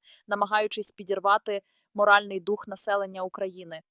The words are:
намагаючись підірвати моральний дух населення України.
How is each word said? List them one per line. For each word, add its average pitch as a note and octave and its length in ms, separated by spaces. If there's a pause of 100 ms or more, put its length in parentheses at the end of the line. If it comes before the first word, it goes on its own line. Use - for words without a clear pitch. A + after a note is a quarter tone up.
(280)
намагаючись G#3 640
підірвати G3 720 (320)
моральний G3+ 460
дух G3 280
населення G3 560
України. F3+ 680